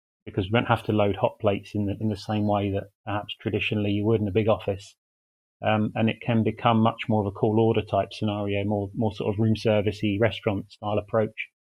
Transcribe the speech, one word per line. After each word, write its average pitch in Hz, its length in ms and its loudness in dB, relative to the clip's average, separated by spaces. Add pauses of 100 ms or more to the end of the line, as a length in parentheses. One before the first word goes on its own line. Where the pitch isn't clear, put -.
(240)
because 107 200 -2
we 92 80 -8
won't 120 160 2
have 117 160 2
to 113 80 -2
load 104 240 2
hot - 240 0
plates 104 340 -2
in 104 120 -2
the, 98 140 -4
in 110 80 -2
the 104 80 -2
same 104 300 -2
way 101 240 0
that 98 140 -2 (200)
perhaps 104 360 -6
traditionally 104 500 -2
you 101 140 0
would 113 160 2
in 104 80 -2
a 95 40 -4
big 107 160 2
office. 101 460 -2 (680)
Um, 107 340 2
and 113 120 2
it - 160 -2
can 113 200 0
become 113 340 2
much 113 300 2
more 107 120 2
of 98 60 0
a 98 60 -4
call 107 260 0
order 113 240 2
type 98 300 -2
scenario, 101 520 -2
more, 101 300 -2
more 110 180 0
sort 107 220 -4
of 101 60 -2
room 110 160 4
servicey 107 640 0
restaurant 101 500 0
style 104 280 -4
approach. 107 500 -2 (240)